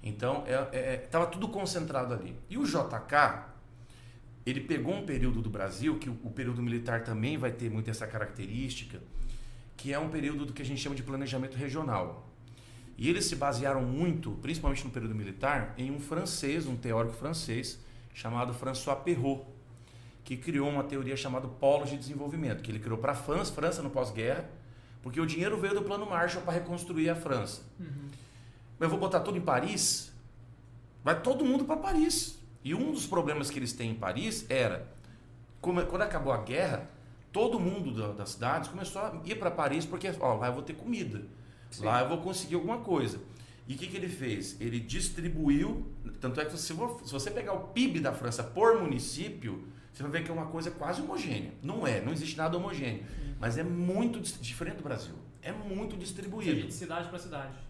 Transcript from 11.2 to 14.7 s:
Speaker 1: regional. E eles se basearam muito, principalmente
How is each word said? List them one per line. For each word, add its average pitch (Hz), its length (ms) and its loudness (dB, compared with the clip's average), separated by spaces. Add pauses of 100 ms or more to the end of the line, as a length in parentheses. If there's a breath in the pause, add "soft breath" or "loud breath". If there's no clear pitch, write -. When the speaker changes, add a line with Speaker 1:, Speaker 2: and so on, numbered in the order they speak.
Speaker 1:
regional. 123 720 -2 (680 loud breath)
E 117 120 2
eles 175 160 4
se - 100 2
basearam 135 480 2
muito, 147 500 2 (100)
principalmente 143 420 2